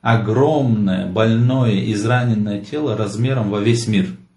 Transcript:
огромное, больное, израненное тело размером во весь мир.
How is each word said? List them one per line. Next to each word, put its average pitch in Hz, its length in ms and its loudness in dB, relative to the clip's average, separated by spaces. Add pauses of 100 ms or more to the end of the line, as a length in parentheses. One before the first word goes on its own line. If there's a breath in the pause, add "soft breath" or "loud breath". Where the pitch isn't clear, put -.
огромное, 110 1080 0
больное, 113 840 2
израненное 107 680 0
тело 147 360 -4
размером 110 520 -2
во 104 100 -2
весь 117 280 0
мир. 98 200 0 (300)